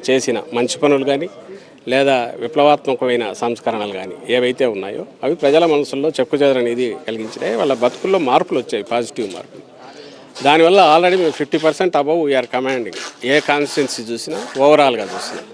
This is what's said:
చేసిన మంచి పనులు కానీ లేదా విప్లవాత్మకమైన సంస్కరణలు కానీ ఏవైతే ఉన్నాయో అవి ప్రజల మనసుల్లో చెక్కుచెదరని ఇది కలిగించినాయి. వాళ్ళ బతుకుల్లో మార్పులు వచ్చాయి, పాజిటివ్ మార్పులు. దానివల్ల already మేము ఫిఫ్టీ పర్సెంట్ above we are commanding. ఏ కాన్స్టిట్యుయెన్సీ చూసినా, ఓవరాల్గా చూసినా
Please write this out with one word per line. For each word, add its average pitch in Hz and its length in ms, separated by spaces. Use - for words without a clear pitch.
చేసిన 127 320
మంచి 120 240
పనులు 139 280
కానీ 139 240
లేదా 131 520
విప్లవాత్మకమైన 123 960
సంస్కరణలు 110 600
కానీ 92 220
ఏవైతే 123 360
ఉన్నాయో 107 400
అవి 143 120
ప్రజల 156 300
మనసుల్లో 143 440
చెక్కుచెదరని 135 600
ఇది 120 240
కలిగించినాయి. 113 480
వాళ్ళ 165 180
బతుకుల్లో 123 460
మార్పులు 147 400
వచ్చాయి, 107 240
పాజిటివ్ 117 500
మార్పులు. - 280
దానివల్ల 165 540
already 180 220
మేము 165 120
ఫిఫ్టీ 147 260
పర్సెంట్ 160 380
above 151 240
we 147 200
are 123 80
commanding. 127 400
ఏ 139 140
కాన్స్టిట్యుయెన్సీ 143 640
చూసినా, 160 320
ఓవరాల్గా 135 440
చూసినా 92 380